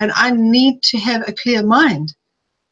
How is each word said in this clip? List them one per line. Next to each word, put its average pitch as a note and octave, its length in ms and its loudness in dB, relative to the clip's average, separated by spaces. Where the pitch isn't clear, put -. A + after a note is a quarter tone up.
And G#3+ 120 -2
I A#3+ 180 0
need B3 520 2
to - 140 -2
have A3+ 280 -4
a G#3+ 60 -6
clear A3+ 320 -2
mind. G#3+ 500 0